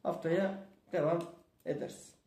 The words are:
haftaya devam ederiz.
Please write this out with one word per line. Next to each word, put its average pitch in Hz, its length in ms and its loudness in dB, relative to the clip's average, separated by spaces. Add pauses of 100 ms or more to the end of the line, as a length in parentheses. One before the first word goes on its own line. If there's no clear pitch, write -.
haftaya 185 640 0 (240)
devam 170 300 4 (440)
ederiz. - 600 -6